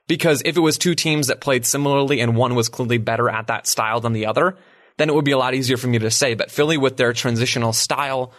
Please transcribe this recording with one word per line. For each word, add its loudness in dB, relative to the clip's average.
Because 2
if 0
it 4
was 4
two 0
teams 0
that -4
played 0
similarly 0
and 2
one 2
was 0
clearly -2
better 0
at -6
that -4
style -2
than -2
the -2
other, 0
then 0
it 2
would 2
be 2
a 2
lot 0
easier 0
for -6
me 2
to 0
say. 0
But -4
Philly, 2
with 0
their 2
transitional 0
style, -2